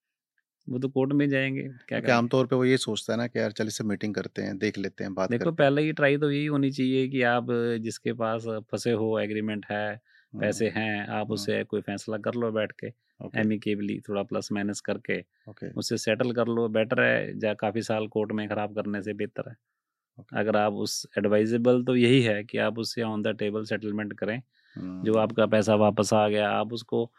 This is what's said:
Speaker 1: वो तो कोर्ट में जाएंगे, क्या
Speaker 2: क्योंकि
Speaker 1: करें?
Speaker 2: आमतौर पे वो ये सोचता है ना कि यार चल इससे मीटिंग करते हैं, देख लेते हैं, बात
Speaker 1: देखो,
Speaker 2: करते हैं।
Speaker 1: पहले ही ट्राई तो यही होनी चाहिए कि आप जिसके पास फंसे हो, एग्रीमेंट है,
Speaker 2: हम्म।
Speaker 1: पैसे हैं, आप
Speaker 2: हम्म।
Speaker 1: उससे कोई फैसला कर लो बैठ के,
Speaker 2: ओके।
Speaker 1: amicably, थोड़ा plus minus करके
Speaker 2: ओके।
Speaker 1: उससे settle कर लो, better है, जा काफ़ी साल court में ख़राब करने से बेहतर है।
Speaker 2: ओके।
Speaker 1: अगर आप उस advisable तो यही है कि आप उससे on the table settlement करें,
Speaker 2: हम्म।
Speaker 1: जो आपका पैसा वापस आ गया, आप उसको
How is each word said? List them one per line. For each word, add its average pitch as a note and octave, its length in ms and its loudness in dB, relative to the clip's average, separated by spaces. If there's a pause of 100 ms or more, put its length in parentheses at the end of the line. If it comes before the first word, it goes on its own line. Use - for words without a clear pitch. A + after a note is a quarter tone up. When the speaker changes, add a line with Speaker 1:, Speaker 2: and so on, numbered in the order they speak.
(680)
Speaker 1:
वो B2 100 -4
तो C3+ 100 -2
कोर्ट C3+ 240 2
में C#3+ 160 4
जाएंगे, C3+ 340 0
क्या C3+ 80 -10
Speaker 2:
क्योंकि A#2 360 -6
Speaker 1:
करें? B2 100 6
Speaker 2:
आमतौर A#2+ 300 2
पे C3 100 0
वो B2+ 80 4
ये C3 120 6
सोचता A2+ 360 -4
है A2 40 0
ना A#2+ 100 -2
कि A#2 120 -6
यार A2 140 0
चल A2 140 -4
इससे A2 180 -6
मीटिंग G#2 300 -2
करते F#2+ 280 -6
हैं, F#2+ 160 -4
देख G#2 200 -2
लेते G2 260 -6
हैं, G2 100 -8
बात F#2 160 -2
Speaker 1:
देखो, A#2+ 80 0
Speaker 2:
करते F3 120 0
हैं। E3 60 -4
Speaker 1:
पहले C#3+ 260 4
ही D#3 100 0
ट्राई C#3+ 260 2
तो D3 120 0
यही C#3+ 160 -2
होनी C#3 240 2
चाहिए C3 380 0
कि C3+ 140 0
आप A#2+ 240 2 (340)
जिसके A2+ 320 -6
पास A2+ 340 -2
फंसे A2 460 -4
हो, A2 260 2
एग्रीमेंट G#2+ 520 -4
है, G#2 240 -2
Speaker 2:
हम्म। - 460 -16
Speaker 1:
पैसे G#2 280 0
हैं, G#2 380 -2
आप G#2+ 180 -4
Speaker 2:
हम्म। A2 100 -2
Speaker 1:
उससे G#2 300 -2
कोई G#2 160 -4
फैसला G#2+ 380 -6
कर G#2+ 160 -4
लो A#2 180 -2
बैठ G#2+ 200 -2
के, - 380 -14 (140)
Speaker 2:
ओके। A2 200 -2
Speaker 1:
amicably, G#2 640 -2
थोड़ा G2+ 140 -2
plus G2+ 300 -6
minus G2+ 280 -2
करके G2 400 -4
Speaker 2:
ओके। - 500 -16
Speaker 1:
उससे - 260 -4
settle A#2+ 360 0
कर A#2 140 0
लो, A#2 220 0
better A2 340 2
है, G#2+ 360 2
जा G#2+ 160 0
काफ़ी G#2+ 280 -2
साल G#2+ 240 -2
court G#2+ 260 -2
में G#2 160 -4
ख़राब G#2 260 -4
करने G#2 280 -4
से G#2 100 -6
बेहतर G#2 360 -6
है। A#2 80 -16 (640)
Speaker 2:
ओके। A2 200 -6
Speaker 1:
अगर G#2+ 160 2
आप G#2+ 160 4
उस G#2 340 -4 (120)
advisable A#2 680 4
तो B2+ 120 2
यही B2 260 6
है G#2 220 0
कि A2 140 -6
आप A2 200 0
उससे A2+ 240 -4
on A2 200 -2
the G#2+ 120 0
table G#2+ 280 -2
settlement G#2+ 520 -4
करें, G#2+ 280 -4 (320)
Speaker 2:
हम्म। F#2 300 -8
Speaker 1:
जो A2 100 4
आपका A2 320 4
पैसा G#2+ 280 4
वापस G#2 380 4
आ G#2+ 160 6
गया, G#2 220 2
आप G#2+ 220 -2
उसको A#2 460 -4